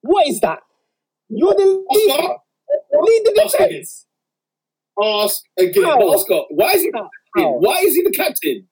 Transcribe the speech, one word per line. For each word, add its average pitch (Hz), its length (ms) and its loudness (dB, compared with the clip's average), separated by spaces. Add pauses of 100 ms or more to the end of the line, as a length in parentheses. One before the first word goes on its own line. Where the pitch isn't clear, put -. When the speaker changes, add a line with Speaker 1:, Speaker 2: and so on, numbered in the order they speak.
Speaker 1:
What 339 260 2
is - 120 -4
that? 160 200 -4 (680)
You're 330 240 0
the 381 360 2
Speaker 2:
Oscar? 392 320 2
Speaker 1:
leader. - 160 -6 (640)
Lead 453 220 2
the 427 180 2
Speaker 2:
Oscar. 523 260 0
Speaker 1:
defense. - 380 -10 (960)
Speaker 2:
Ask 208 400 -2 (160)
again. 185 260 2
Speaker 1:
How? 302 140 2
Speaker 3:
Oscar, 196 420 2 (100)
why 185 220 0
is 415 100 2
he - 80 -2
the - 80 -10
Speaker 1:
How? 190 100 -12 (280)
Speaker 3:
captain? 311 240 0
Why - 200 0
is 392 140 0
he 349 80 0
the 381 80 0
captain? - 600 -6